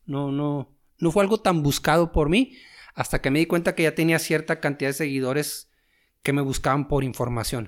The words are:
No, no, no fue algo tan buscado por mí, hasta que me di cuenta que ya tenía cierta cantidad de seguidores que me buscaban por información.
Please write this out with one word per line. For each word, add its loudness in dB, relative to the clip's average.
No, -2
no, -4
no 2
fue 4
algo 2
tan 2
buscado 2
por 2
mí, 2
hasta -2
que 0
me 2
di 2
cuenta 0
que 2
ya 2
tenía 2
cierta -2
cantidad -2
de -4
seguidores -2
que -2
me 2
buscaban 0
por 0
información. -4